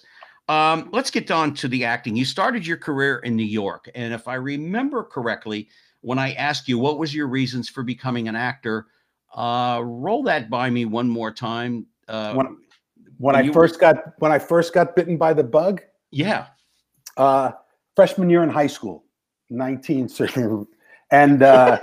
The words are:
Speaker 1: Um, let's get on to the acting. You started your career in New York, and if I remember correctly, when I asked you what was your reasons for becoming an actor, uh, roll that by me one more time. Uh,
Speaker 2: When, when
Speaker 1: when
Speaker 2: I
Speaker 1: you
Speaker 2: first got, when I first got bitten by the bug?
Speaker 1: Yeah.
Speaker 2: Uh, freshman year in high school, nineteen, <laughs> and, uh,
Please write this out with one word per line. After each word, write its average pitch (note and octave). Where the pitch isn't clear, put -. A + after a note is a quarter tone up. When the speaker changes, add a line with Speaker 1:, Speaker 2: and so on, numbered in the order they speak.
Speaker 1:
Um, D#3
let's B3+
get -
on D#3+
to C#3+
the B2
acting. A#2
You B2+
started G3+
your E3
career C#3
in A#2
New A2
York, G2+
and A#2+
if A2+
I B2
remember F3
correctly, G#2+
when B2+
I C3+
asked C#3+
you B2
what C#3+
was D3+
your D3
reasons B2
for C3
becoming A#2+
an A2
actor, A#2
uh, A#2+
roll D3
that D3+
by B2
me A#2+
one A#2
more A2+
time. A#2
Uh, G#2+
Speaker 2:
When, C3
when -
Speaker 1:
when C3+
Speaker 2:
I C3+
Speaker 1:
you C#3+
Speaker 2:
first E3
got, D#3+
when D#3
I C#3+
first E3+
got F3
bitten E3+
by D#3+
the D3+
bug? D#3+
Speaker 1:
Yeah. D3+
Speaker 2:
Uh, C3+
freshman F#3
year E3+
in D#3
high D3
school, F#2+
nineteen, C3
<laughs> -
and, C#3+
uh, B2+